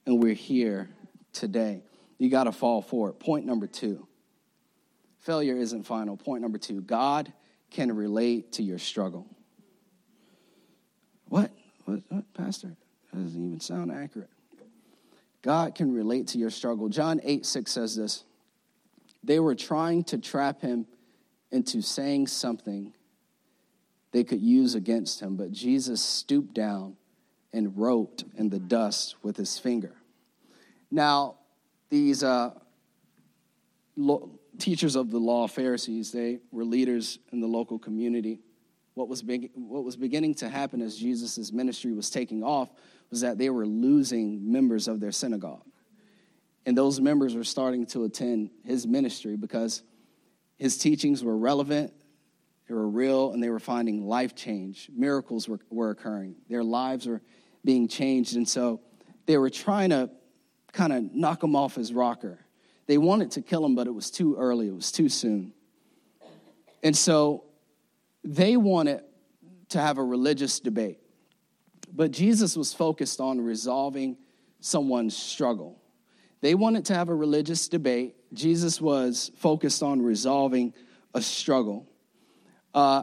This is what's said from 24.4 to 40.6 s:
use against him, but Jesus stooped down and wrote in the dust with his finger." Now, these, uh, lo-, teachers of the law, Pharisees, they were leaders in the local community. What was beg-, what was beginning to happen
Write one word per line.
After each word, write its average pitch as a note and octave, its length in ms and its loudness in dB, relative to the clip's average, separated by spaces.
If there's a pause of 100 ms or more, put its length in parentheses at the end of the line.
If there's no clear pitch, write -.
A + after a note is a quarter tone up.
use A#2+ 340 4
against A2 460 -2
him, G2 160 -6
but F#2 160 -6
Jesus B2 480 0
stooped - 540 -2
down G2+ 420 -4 (560)
and G#2 240 -2
wrote A2+ 480 0 (120)
in G#2+ 120 0
the G2 100 -2
dust G2+ 640 -2
with G#2 140 -6
his - 220 -6
finger." A#2+ 360 -2 (960)
Now, C#3+ 460 2 (540)
these, C#3+ 320 4
uh, B2 300 2 (1400)
lo-, C#3+ 340 0 (280)
teachers D#3+ 380 0
of B2+ 140 0
the A#2 80 -2
law, A#2 280 2
Pharisees, A#2 640 -4
they A#2+ 300 -4 (100)
were A#2 140 -6
leaders A#2+ 540 0 (140)
in B2 80 -4
the A2+ 60 -2
local A2+ 320 -4
community. A2+ 600 -4 (540)
What B2+ 140 -6
was B2 140 -10
beg-, B2 320 -6
what B2 300 -10
was B2 120 -10
beginning D3 400 0
to A#2+ 120 -8
happen C3 340 -4